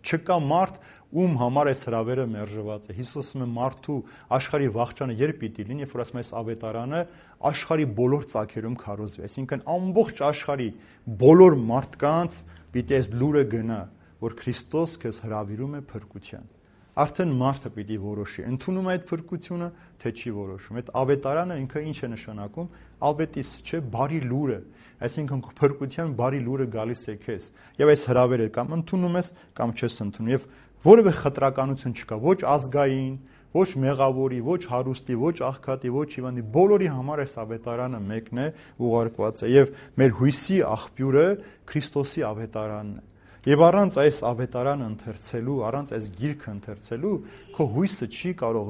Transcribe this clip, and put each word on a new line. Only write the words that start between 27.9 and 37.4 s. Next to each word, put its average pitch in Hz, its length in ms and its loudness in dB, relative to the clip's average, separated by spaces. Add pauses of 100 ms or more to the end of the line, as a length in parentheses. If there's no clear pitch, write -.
այս 139 100 4 (100)
հրավերը 123 400 4
կամ 131 240 -4
ընդունում 175 400 0
ես, 175 120 -2 (280)
կամ 117 160 -2
չես 117 320 -4
ընդունում։ 110 280 -2
Եվ 131 120 -2 (400)
որևէ 202 320 10
խտրականություն 135 800 -2
չկա, 110 260 -8
ոչ 190 160 4 (140)
ազգային, 135 640 0 (380)
ոչ 185 160 4 (140)
մեղավորի, 135 600 2
ոչ 175 260 0
հարուստի, 127 540 -2
ոչ 165 140 0 (120)
աղքատի, 131 440 -6
ոչ 147 200 -2
հիվանդի, 123 300 -8 (100)
բոլորի 190 400 6
համար 139 300 -4
այս 135 180 -8